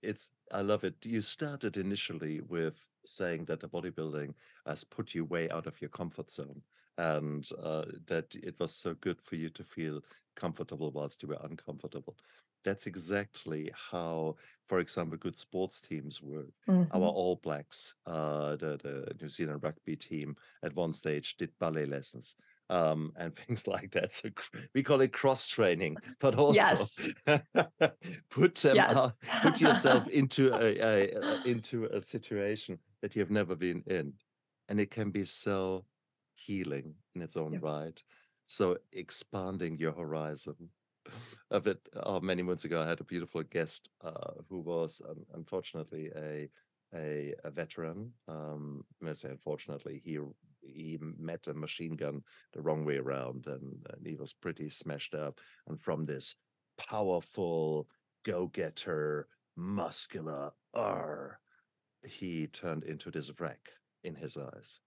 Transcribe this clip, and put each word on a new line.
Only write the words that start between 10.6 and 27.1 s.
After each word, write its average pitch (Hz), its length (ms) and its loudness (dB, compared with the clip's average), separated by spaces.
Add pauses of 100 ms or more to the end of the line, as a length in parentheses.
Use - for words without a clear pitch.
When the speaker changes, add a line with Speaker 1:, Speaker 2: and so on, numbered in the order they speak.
Speaker 1:
whilst 71 300 -6
you 76 80 -10
were 73 140 -4
uncomfortable. - 760 -10 (460)
That's 98 220 -2
exactly 87 840 -4 (200)
how, 82 440 -2 (300)
for 92 140 2
example, 85 380 -2
good 82 200 -4
sports - 440 -4
teams 71 400 -8
work. 73 240 -8 (240)
Speaker 2:
Mm-hmm. 180 260 8
Speaker 1:
Our 92 140 6
All 90 280 2
Blacks, - 580 -6 (100)
uh, 76 460 -2
the, 76 320 -4
the 69 360 -6
New 78 100 -10
Zealand 73 340 -4
rugby 78 320 -4
team, 73 400 -8 (260)
at 73 140 -6
one 82 180 0
stage 76 440 -4
did 85 120 -4 (100)
ballet 78 280 0
lessons, 69 480 -8 (340)
um, 80 460 2
and 85 200 -6
<laughs> - 120 -18
things 117 200 -2
like 95 260 -4
that. - 200 0
So - 160 0
cr-, - 280 -10 (180)
we 135 80 4
call 139 180 6
it 131 100 6
cross - 360 4
training, 90 500 4 (220)
but 131 160 6
also 143 180 8
Speaker 2:
Yes. - 560 6 (160)